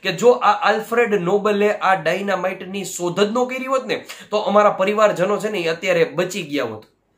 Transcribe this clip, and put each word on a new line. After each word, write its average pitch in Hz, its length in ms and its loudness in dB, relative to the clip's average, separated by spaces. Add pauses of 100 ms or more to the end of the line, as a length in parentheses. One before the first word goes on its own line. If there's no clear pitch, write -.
કે 190 80 -2
જો 190 180 4
આ 202 400 4
આલ્ફ્રેડ 214 440 0
નોબલે 202 600 2
આ 185 280 0
ડાયનામાઇટની 190 840 -4
શોધ 175 360 -4
જ 208 120 2
ન 247 140 0
કરી 254 200 -6
હોત 262 200 -2
ને, 165 200 -6 (260)
તો 208 60 0
અમારા 208 320 4
પરિવારજનો 202 680 2
છે 196 120 -4
ને, 202 100 -4
એ 170 80 -2
અત્યારે 170 360 0
બચી 175 400 -2
ગયા 143 200 -4
હોત. 110 200 -8 (340)